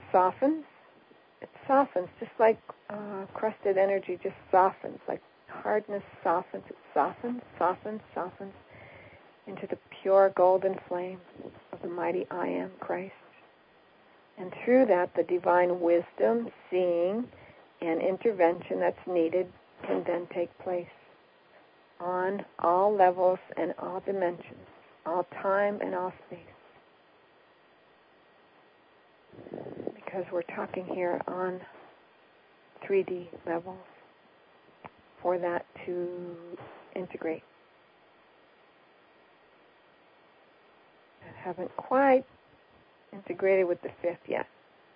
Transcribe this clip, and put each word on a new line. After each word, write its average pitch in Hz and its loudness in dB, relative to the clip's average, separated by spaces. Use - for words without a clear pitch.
softens. 254 4
It - -16
softens, 269 2
just 233 -12
like, 220 6
uh, 208 -10
crusted 208 0
energy 190 0
just 185 -8
softens, - 2
like - -6
hardness 208 -4
softens, 180 -2
it - -16
softens, 240 -2
softens, 185 -2
softens 185 -8
into 196 -10
the - -4
pure 196 8
golden 185 6
flame 180 -6
of - -12
the - -8
mighty 175 -2
I 180 -4
Am 180 -4
Christ. 180 -6
And 180 -10
through 254 6
that, 180 4
the 170 2
divine 180 4
wisdom, 180 2
seeing, 180 0
and 165 -2
intervention 185 2
that's 180 -2
needed 180 2
can 190 -2
then 175 -4
take 175 -6
place 180 -6
on 185 -2
all 185 4
levels 185 6
and 165 -2
all 180 -6
dimensions, 175 -4
all 175 -2
time 202 0
and 190 -4
all 180 -4
space. 175 -16
Because 185 -8
we're 175 -2
talking - -8
here 180 -2
on 180 -4
three 196 2
D 175 -8
levels 175 -6
for 180 0
that 175 -2
to 175 -6
integrate. 165 -8
I - -20
haven't 180 -10
quite 262 4
integrated 190 2
with 175 -2
the - -10
fifth 175 -4
yet. - -4